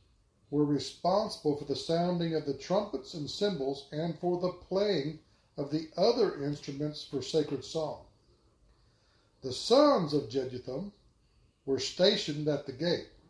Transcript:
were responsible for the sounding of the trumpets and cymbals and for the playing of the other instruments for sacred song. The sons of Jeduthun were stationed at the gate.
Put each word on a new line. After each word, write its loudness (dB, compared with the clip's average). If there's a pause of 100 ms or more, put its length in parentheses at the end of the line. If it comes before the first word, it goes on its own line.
(500)
were 2
responsible 0
for -8
the -2
sounding 0
of -2
the -2
trumpets -2
and -8
cymbals -2
and -4
for 0
the 0 (140)
playing 0 (360)
of -6
the -2
other 2
instruments -6
for -6
sacred 0
song. -4 (1400)
The -6
sons 4
of 0
Jeduthun -6 (760)
were 2
stationed 2
at 0
the -8
gate. -2 (220)